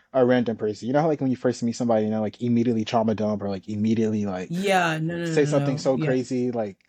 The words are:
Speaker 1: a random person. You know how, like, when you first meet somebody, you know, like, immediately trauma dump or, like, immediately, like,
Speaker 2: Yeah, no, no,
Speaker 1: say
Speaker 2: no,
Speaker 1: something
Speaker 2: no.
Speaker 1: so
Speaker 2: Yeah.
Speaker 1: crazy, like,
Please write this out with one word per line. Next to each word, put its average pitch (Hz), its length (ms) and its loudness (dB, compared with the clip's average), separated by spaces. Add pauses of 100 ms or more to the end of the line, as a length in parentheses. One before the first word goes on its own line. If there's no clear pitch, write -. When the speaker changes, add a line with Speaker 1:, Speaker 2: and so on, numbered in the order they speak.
(120)
Speaker 1:
a 131 120 6
random 120 320 4
person. 107 300 -4
You 127 60 -2
know 143 100 4
how, 165 60 2
like, 147 120 0
when 135 100 0
you 123 60 0
first 123 280 -2
meet 117 80 0
somebody, 113 320 2
you 107 60 0
know, 110 100 0
like, 104 200 -4
immediately 117 440 2
trauma 110 320 0
dump 104 260 -2
or, 98 60 -4
like, 95 200 -6
immediately, 107 580 0
like, 185 260 -6
Speaker 2:
Yeah, 180 460 0
no, 165 180 -4
no, 170 100 -6
Speaker 1:
say 160 180 2
Speaker 2:
no, - 20 2
Speaker 1:
something 143 320 0
Speaker 2:
no. - 0 -
Speaker 1:
so 135 180 0
Speaker 2:
Yeah. - 20 -4
Speaker 1:
crazy, 131 540 -2
like, 107 260 -6 (100)